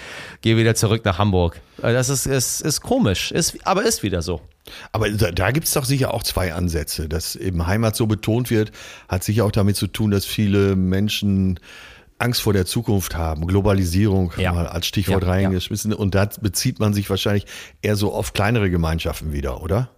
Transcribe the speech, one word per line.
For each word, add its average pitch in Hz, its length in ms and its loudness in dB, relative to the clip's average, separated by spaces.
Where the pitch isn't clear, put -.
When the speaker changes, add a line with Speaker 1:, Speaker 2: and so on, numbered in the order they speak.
Speaker 1:
geh 113 140 4
wieder 113 180 4
zurück 110 300 2
nach 98 160 0
Hamburg.“ 92 400 2
Äh, 117 120 0
das 127 160 0
ist, 139 160 -2
ist, 135 360 -2
ist 143 200 -2
komisch, 208 500 0
ist, - 260 -2
aber 190 160 2
ist - 180 0
wieder 92 200 0
so. 82 180 -4
Speaker 2:
Aber 107 160 0
da, 104 220 0
da 95 200 0
gibt's 156 220 -2
doch 147 100 0
sicher 127 300 0
auch 107 100 -4
zwei 90 300 -2
Ansätze. 80 560 -4
Dass 80 260 -6
eben 85 320 -4
Heimat 107 300 0
so 117 100 0
betont 110 440 0
wird, 107 200 0
hat 95 140 -2
sicher 107 200 2
auch 104 80 2
damit 101 240 2
zu 104 120 -2
tun, 107 240 0
dass 98 140 0
viele 98 520 2
Menschen 95 800 0
Angst 120 220 0
vor 107 120 2
der 92 120 4
Zukunft 107 520 -2
haben, 82 300 -2
Globalisierung 95 920 2
Speaker 1:
Ja. 90 160 0
Speaker 2:
mal 85 140 0
als 87 200 -6
Stichwort 95 360 0
Speaker 1:
Ja, 90 60 0
ja. 92 40 2
Speaker 2:
reingeschmissen. 98 460 -2
Und 101 220 0
da 98 120 4
bezieht - 400 -2
man 104 140 2
sich 101 160 -2
wahrscheinlich 101 360 0
eher 104 140 0
so 101 180 0
auf 104 200 -4
kleinere 104 360 2
Gemeinschaften 80 640 0
wieder, 69 280 -4
oder? 98 360 0